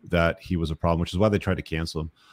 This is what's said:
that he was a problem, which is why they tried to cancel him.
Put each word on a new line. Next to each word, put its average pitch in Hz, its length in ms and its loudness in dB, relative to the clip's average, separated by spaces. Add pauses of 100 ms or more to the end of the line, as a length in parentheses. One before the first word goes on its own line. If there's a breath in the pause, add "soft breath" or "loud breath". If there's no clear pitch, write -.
(100)
that 85 300 2
he 92 160 -4
was 80 160 -2
a 78 40 -8
problem, 85 240 2
which 85 120 -4
is 90 60 -2
why 107 100 4
they 104 100 2
tried 92 200 -2
to 78 40 -6
cancel 82 380 -4
him. 80 100 -6 (220 soft breath)